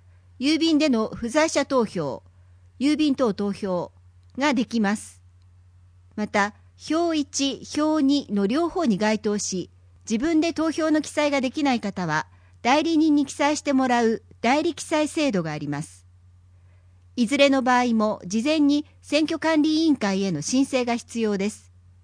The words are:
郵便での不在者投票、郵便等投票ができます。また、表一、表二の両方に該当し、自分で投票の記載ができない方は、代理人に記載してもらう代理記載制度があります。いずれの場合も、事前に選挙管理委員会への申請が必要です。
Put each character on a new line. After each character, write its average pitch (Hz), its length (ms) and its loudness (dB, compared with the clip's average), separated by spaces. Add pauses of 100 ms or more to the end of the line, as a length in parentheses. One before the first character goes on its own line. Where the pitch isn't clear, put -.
(400)
郵 285 200 0
便 320 180 2
で 311 120 2
の 220 180 0
不 226 220 -8
在 302 200 2
者 285 160 0
投 254 200 2
票、 147 380 -6 (560)
郵 285 160 2
便 285 200 0
等 233 180 0
投 202 200 -4
票 185 380 -6 (460)
が 277 160 2
で 226 120 0
き 233 140 -4
ま 208 160 0
す。 - 260 -14 (960)
ま 208 120 -6
た、 208 260 0 (380)
表 330 260 0
一、 277 460 -4 (120)
表 311 280 0
二 277 260 2
の 202 160 0
両 302 240 0
方 349 160 -2
に 208 140 2
該 214 200 0
当 208 200 -2
し、 - 320 -8 (360)
自 220 160 -2
分 320 160 2
で 330 140 0
投 320 160 -2
票 320 220 0
の 302 100 2
記 - 80 -8
載 294 220 0
が 277 100 0
で 254 80 -2
き 302 140 -4
な 269 100 2
い 233 60 -2
方 190 260 -6
は、 156 220 -2 (340)
代 285 220 2
理 330 140 0
人 302 180 4
に 294 100 2
記 - 80 -8
載 294 240 0
し - 40 -8
て 285 120 -2
も 262 140 2
ら 240 160 2
う 226 200 0 (180)
代 262 200 2
理 320 140 -2
記 - 80 -12
載 302 240 0
制 294 240 0
度 190 100 0
が 156 100 -6
あ 151 60 -6
り 147 100 -8
ま 143 140 -4
す。 - 240 -16 (1080)
い 247 100 0
ず 277 120 0
れ 277 120 6
の 269 140 2
場 247 200 2
合 240 100 0
も、 214 340 0
事 214 160 -2
前 302 180 2
に 294 240 2 (160)
選 302 220 0
挙 311 160 -2
管 311 240 2
理 311 220 2
委 - 20 2
員 294 80 4
会 196 260 0
へ 196 100 -2
の 147 120 -4
申 269 220 2
請 247 200 0
が 240 100 0
必 233 240 -8
要 208 180 0
で 196 120 -2
す。 - 220 -14 (320)